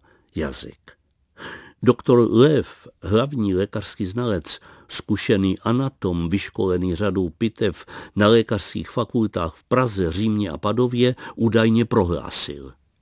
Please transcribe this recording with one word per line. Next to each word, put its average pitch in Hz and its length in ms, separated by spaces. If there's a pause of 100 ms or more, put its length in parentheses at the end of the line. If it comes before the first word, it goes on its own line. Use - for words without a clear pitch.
(340)
jazyk. - 580 (880)
Doktor 120 480
Lev, 127 580 (140)
hlavní 110 520
lékařský 98 520
znalec, 104 540 (280)
zkušený 98 680
anatom, 107 720
vyškolený 92 640
řadou 92 360
pitev 107 540 (320)
na 104 120
lékařských 107 600
fakultách 104 640
v - 100
Praze, 101 480
Římě 104 380
a 71 80
Padově, 120 560 (220)
údajně 113 480
prohlásil: 73 880 (280)